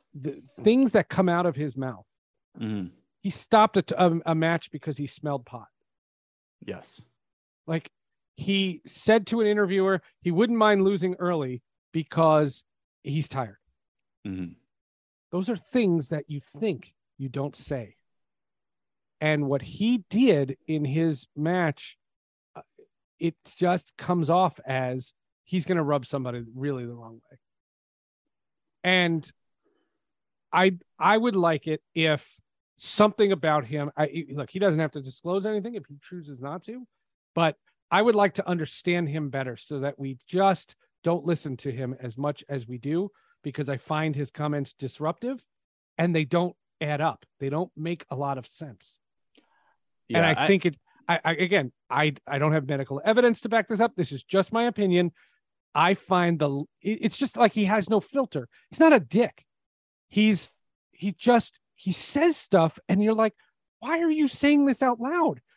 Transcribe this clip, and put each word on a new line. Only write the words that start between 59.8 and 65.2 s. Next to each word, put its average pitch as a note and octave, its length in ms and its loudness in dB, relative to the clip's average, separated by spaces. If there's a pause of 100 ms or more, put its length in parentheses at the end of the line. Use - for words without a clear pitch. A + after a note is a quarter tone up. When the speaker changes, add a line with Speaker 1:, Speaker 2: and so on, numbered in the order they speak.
Speaker 1:
He's, G#3+ 400 2 (420)
he G3 220 -6
just, - 460 2 (180)
he - 160 -4
says D4+ 440 0
stuff E3 420 2 (100)
and F#3+ 140 2
you're A3 120 2
like, A3 200 0 (460)
"Why D#4 200 -2
are E4+ 100 2
you D#4 180 2
saying C#4+ 360 2
this C#4 160 2
out B3 200 0
loud?" C4+ 400 -2 (160)